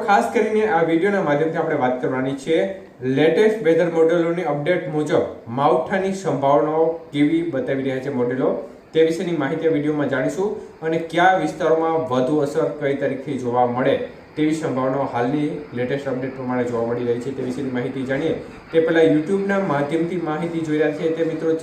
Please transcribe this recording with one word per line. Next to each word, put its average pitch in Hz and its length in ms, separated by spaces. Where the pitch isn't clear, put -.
ખાસ 214 260
કરીને 214 360
આ 165 140
વીડિયોના 175 400
માધ્યમથી 156 400
આપણે 151 180
વાત 127 200
કરવાની 135 340
છે 160 240
લેટેસ્ટ 151 640
વેધર 165 240
મોડેલોની 165 640
અપડેટ 156 400
મુજબ - 680
માવઠાની 185 640
સંભાવનાઓ 151 680
કેવી 151 400
બતાવી 135 380
રહ્યા 131 180
છે 127 140
મોડેલો, 131 340
તે 160 180
વિશેની 170 320
માહિતી 156 240
આ 151 100
વીડિયોમાં 143 400
જાણીશું 147 320
અને 165 260
કયા 180 380
વિસ્તારોમાં 160 680
વધુ 139 340
અસર - 220
કઈ 139 200
તારીખથી 131 440
જોવા 123 320
મળે 131 180
તેવી 151 240
સંભાવનાઓ 135 540
હાલની 143 360
લેટેસ્ટ 135 320
અપડેટ 131 260
પ્રમાણે 123 320
જોવા 117 160
મળી 120 240
રહી 120 160
છે 135 140
તે 127 100
વિશેની 127 240
માહિતી 123 380
જાણીએ. 156 260
તે 160 160
પહેલાં 165 300
YouTube-ના 196 440
માધ્યમથી 165 580
માહિતી 165 380
જોઈ 151 120
રહ્યા 151 200
છે 165 180
તે 165 140
મિત્રો 160 300